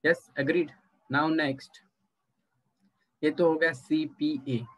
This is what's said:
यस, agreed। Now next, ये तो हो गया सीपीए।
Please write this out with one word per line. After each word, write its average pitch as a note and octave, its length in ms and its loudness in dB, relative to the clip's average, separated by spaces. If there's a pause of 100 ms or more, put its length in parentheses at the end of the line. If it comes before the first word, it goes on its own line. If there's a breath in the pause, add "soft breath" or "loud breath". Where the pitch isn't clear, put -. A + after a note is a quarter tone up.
यस, E3 340 0
agreed। D#3 320 0 (400)
Now D3 200 0
next, D3 520 -4 (1400)
ये D3+ 80 4
तो E3 180 2
हो D#3+ 100 4
गया E3 140 0
सीपीए। D3+ 880 -4 (200)